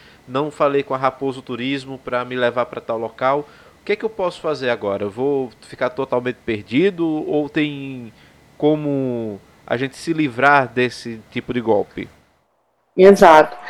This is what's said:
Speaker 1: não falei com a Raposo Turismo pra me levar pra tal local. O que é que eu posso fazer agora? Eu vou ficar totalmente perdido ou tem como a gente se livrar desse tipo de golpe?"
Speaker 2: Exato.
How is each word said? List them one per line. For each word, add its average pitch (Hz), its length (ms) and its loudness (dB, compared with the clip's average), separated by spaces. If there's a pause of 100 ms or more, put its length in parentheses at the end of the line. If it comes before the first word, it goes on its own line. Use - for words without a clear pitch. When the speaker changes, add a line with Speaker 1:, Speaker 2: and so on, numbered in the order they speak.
(260)
Speaker 1:
não 139 240 -4
falei 143 320 0
com - 100 -10
a 131 60 -4
Raposo 131 420 -4
Turismo 131 580 -8
pra 123 260 -6
me 123 120 -10
levar 120 300 0
pra - 140 -12
tal 113 180 -6
local. 131 480 -2 (340)
O - 40 -20
que - 80 -4
é 208 40 0
que - 80 -8
eu 214 60 -6
posso 185 300 -6
fazer 135 280 -4
agora? 104 360 -2
Eu 104 60 -4
vou 131 400 -2 (120)
ficar - 280 -6
totalmente 127 540 -4
perdido 165 640 0
ou 151 420 -2
tem 139 640 -6 (460)
como 135 840 -2 (260)
a 120 120 -2
gente 131 180 -6
se - 160 -6
livrar 139 560 2
desse 117 520 -4 (100)
tipo - 240 -8
de 123 60 -2
golpe?" 104 480 -2 (880)
Speaker 2:
Exato. 185 600 8 (140)